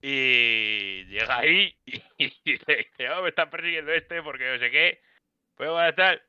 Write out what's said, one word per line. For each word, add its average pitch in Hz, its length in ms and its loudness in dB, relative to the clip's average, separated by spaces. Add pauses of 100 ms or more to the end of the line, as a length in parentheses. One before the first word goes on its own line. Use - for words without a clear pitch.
Y 113 1040 2
llega 110 320 -2
ahí 170 420 2
<laughs> - 60 -20
y, - 160 -14 (420)
y 139 120 0 (100)
le 147 120 2
dice, 123 320 -8
"Oh, 180 120 -4
me 175 80 -2
está 160 200 -2
persiguiendo 165 420 -6
este 165 300 -4
porque 131 300 -8
no 127 60 -4
sé 123 120 0
qué. 160 300 2 (560)
Pues 151 140 -6
va 170 140 2
a 170 60 4
estar". 180 380 2